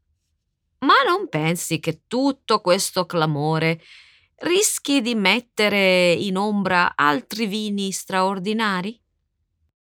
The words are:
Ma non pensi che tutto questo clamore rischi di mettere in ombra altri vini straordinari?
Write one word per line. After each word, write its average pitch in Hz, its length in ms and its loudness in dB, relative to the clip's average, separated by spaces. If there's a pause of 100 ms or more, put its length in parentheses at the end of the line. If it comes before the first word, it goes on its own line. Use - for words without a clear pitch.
(800)
Ma 320 160 4 (120)
non 359 220 0
pensi 160 500 -2
che 160 280 -6
tutto 262 520 0
questo 180 460 0
clamore 160 760 -2 (580)
rischi 330 640 0
di 233 140 -2
mettere 196 960 2
in 185 260 -2
ombra 190 580 0
altri 147 520 0
vini 202 440 -4
straordinari? 196 1120 -2 (880)